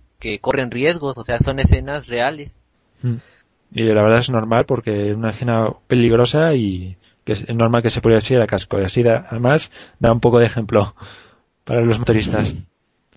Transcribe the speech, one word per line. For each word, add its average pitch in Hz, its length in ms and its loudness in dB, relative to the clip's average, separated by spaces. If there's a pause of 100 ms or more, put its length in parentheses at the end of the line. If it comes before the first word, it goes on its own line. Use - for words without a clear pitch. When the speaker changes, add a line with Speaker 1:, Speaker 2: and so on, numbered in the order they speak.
(200)
Speaker 1:
que 104 200 -8
corren 131 320 -4
riesgos, 143 480 -4
o 113 40 -12
sea, 120 140 -4
son 135 220 -2
escenas 135 480 -2
reales. 135 440 -4 (520)
Speaker 2:
Mm. 120 120 -2 (580)
Y 117 100 -2
la 107 180 4
verdad 110 180 4
es 120 100 -2
normal 117 360 0
porque 104 460 -4
es 104 40 -4
una 113 160 -4
escena 113 360 -2 (200)
peligrosa 123 680 2
y 92 400 -4 (280)
que - 100 -4
es 104 200 -8
normal 117 300 2
que 113 80 0
se 117 100 -4
pudiera 113 180 4
así 107 160 -2
a 113 120 4
casco. - 320 -4
Y 95 60 0
así 120 180 0
da, 117 260 0
además 123 400 0 (300)
da 117 140 2
un 113 80 -2
poco 120 180 4
de 117 80 6
ejemplo 107 480 -2 (680)
para 120 160 -2
los 113 180 2
motoristas. 110 540 0 (640)